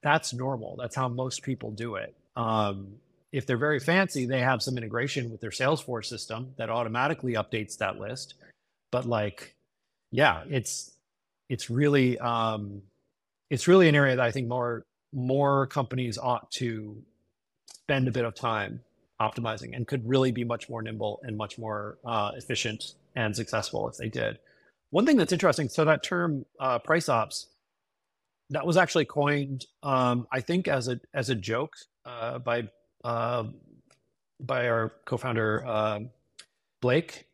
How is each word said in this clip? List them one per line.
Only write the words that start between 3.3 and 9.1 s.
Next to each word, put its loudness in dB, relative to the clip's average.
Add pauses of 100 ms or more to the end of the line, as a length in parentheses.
if -4
they're 2
very 2
fancy, 2
they 0
have 2
some -4
integration -4
with -12
their -6
Salesforce -2
system -10
that -4
automatically -2
updates -4
that -2
list. -12 (560)
But, 0
like, -2 (560)